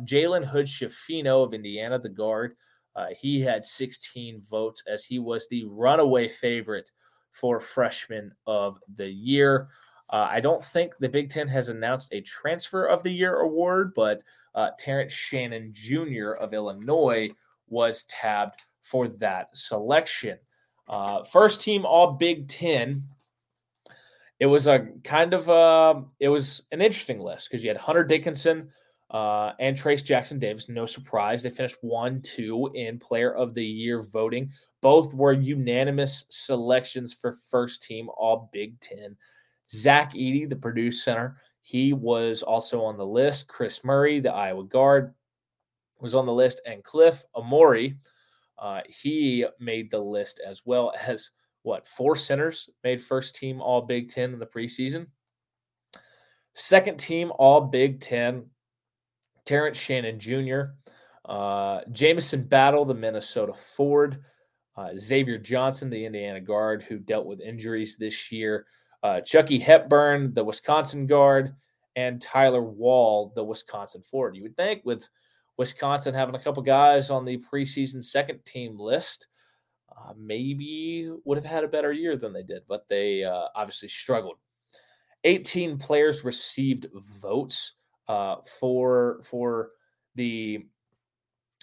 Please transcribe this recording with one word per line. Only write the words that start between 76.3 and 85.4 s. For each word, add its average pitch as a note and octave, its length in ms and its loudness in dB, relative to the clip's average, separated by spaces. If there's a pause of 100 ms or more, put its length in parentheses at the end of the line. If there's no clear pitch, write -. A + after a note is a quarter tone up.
a B2+ 80 -10
couple C#3 220 -4
guys C#3+ 460 6
on C3 140 -2
the B2+ 140 -6
preseason C3+ 640 -6
second C#3 420 -4
team A#2 320 -14
list, A2+ 520 -6 (680)
uh, A2 200 -20
maybe C#3+ 920 -8 (160)
would C#3+ 140 0
have D3+ 60 -8
had D#3 180 -4
a D#3 60 -2
better D3+ 240 0
year D#3+ 240 -2
than A#2 160 -8
they F#2 100 -10
did, F#2 240 -12
but - 220 -10
they, G2+ 340 -2
uh, F2+ 320 -4
obviously G#2 320 -10
struggled. G#2 520 -4 (840)
Eighteen F3 560 0